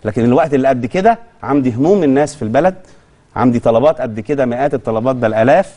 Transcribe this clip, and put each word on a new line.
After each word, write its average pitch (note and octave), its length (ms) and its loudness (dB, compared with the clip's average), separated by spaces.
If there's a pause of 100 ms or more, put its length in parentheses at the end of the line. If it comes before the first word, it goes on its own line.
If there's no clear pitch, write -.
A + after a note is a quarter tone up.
لكن A2 200 -2
الوقت C#3+ 280 2
اللي C3 140 0
قد B2+ 180 0
كده F#3+ 340 0 (240)
عندي B2+ 300 -2
هموم E3 300 2
الناس C#3+ 320 0
في - 60 -12
البلد، C#3 340 0 (600)
عندي A#2+ 240 2
طلبات B2 420 2
قد A2+ 180 -6
كده، C3+ 260 -4
مئات B2+ 280 -2
الطلبات، A#2+ 420 -4
بل A#2 180 -2
آلاف C3 440 2